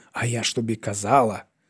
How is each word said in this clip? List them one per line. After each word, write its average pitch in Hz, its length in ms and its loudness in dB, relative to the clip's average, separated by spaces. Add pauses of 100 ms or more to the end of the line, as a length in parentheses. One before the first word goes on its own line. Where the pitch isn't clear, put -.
(120)
«А - 140 -4
я 117 180 -2
ж - 120 -4
тобі 113 200 -2
казала! 104 680 2 (260)